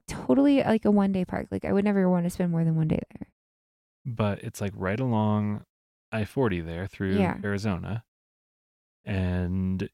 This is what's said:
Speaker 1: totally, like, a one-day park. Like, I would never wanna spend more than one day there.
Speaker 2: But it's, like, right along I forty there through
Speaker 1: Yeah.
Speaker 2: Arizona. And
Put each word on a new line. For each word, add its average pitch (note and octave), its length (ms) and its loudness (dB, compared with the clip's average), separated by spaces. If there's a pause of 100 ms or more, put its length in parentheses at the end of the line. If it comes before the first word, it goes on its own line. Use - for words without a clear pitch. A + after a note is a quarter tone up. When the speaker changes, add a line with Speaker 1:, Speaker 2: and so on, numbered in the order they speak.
Speaker 1:
totally, C#4 540 4
like, A3 220 2
a G#3 60 4
one-day G3 340 2
park. - 260 -6
Like, G3 140 -6
I - 80 0
would G3+ 120 2
never G3 240 2
wanna F3 220 2
spend F3+ 220 -2
more E3 120 0
than E3 120 2
one D#3+ 120 2
day - 120 2 (120)
there. - 160 -14 (800)
Speaker 2:
But A2 360 -2
it's, - 180 -10
like, - 160 -4
right G2 240 -2
along G#2+ 640 0 (480)
I A2 120 -2
forty G2+ 360 -2
there E2 260 -6
through G2+ 320 -2
Speaker 1:
Yeah. F#3 260 0
Speaker 2:
Arizona. G2+ 600 -4 (1000)
And F#2 760 -2 (120)